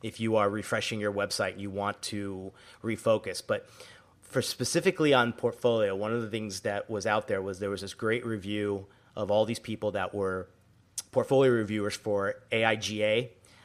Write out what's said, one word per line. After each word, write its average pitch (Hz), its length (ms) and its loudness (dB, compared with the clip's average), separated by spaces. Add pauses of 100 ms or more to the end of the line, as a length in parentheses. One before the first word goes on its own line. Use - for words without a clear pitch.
If - 160 -10
you 110 180 2
are 101 140 6
refreshing 107 480 -2
your 104 140 -2
website, 98 480 -2
you 101 100 -6
want 101 320 -4
to 98 500 -8 (300)
refocus. 107 640 0
But 104 220 -2 (540)
for - 200 -2
specifically 156 720 2
on 120 180 6
portfolio, 113 640 2
one 104 180 -2
of 117 100 0
the 110 80 -6
things 107 300 -6
that 101 300 -4
was 107 160 -4
out 107 220 2
there 98 140 0
was 95 180 -6
there 101 100 -2
was 98 120 -4
this 98 120 -10
great 117 320 -2
review 104 600 -4 (300)
of 101 140 -2
all 107 140 6
these 113 140 -2
people 107 340 -4
that 92 220 -2
were 92 340 -2 (600)
portfolio 131 420 4
reviewers 107 440 0
for 101 380 0 (180)
A 113 120 2
I 113 120 4
G 104 260 -4
A, 110 300 2 (320)